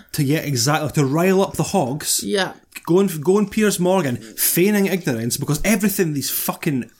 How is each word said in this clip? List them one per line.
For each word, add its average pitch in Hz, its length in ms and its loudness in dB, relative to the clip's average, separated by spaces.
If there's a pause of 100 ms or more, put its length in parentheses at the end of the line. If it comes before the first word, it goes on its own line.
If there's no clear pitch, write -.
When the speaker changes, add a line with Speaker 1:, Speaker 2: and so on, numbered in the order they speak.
(140)
Speaker 1:
To, 156 100 0
yeah, 147 160 2
exactly, 143 520 0
to 147 140 2
rile 185 360 2
up - 120 -2
the 165 100 -2
hogs. 151 600 -2
Speaker 2:
Yeah. 196 300 -4 (320)
Speaker 1:
Go 175 140 4
and, 185 220 0
go 185 160 4
and 202 140 0
Piers 208 300 0
Morgan, 180 340 2
feigning 185 720 0
ignorance, 131 500 -2
because 143 300 -2
everything 196 480 0
these 135 160 -4
fucking - 600 -4 (100)